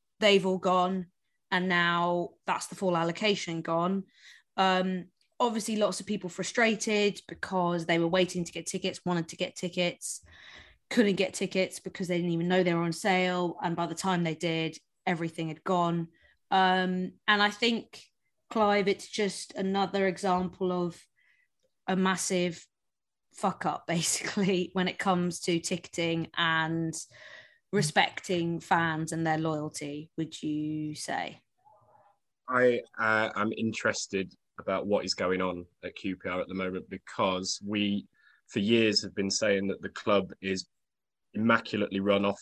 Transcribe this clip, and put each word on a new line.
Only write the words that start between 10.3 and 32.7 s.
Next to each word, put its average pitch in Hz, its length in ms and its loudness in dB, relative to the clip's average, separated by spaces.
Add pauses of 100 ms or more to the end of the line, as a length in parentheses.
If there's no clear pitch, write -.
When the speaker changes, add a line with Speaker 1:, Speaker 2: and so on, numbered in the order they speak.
Speaker 1:
couldn't 202 260 4
get - 180 -2
tickets 190 460 -2
because 180 280 -8
they 175 80 0
didn't 175 160 0
even 170 160 0
know 185 140 6
they 175 120 2
were 170 80 2
on 170 100 0
sale. 180 720 0
And 170 140 2
by 170 100 0
the 160 80 -6
time 180 280 2
they 160 120 0
did, 160 420 0 (300)
everything 165 420 -2
had 156 160 -10
gone. 170 440 2 (420)
Um, 185 640 4 (140)
and 208 160 4
I 208 80 4
think, 233 500 -2 (500)
Clive, 202 380 4
it's 202 200 -2
just - 460 -4
another 196 520 0
example 185 640 0 (160)
of 170 140 -8 (880)
a 185 80 0
massive 180 680 0 (720)
fuck - 320 -2
up, 151 180 -4
<laughs> - 40 -8
basically, 180 840 0
when 180 160 0
it - 100 -6
comes 180 420 0
to 170 180 0
ticketing 170 800 -4
and 165 580 0 (800)
respecting 170 880 0
fans 160 500 0
and 165 160 -2
their 160 120 2
loyalty, 151 800 -4
would 160 260 -6
you 151 520 -4
say? - 460 -8 (1080)
Speaker 2:
I, 123 340 4 (160)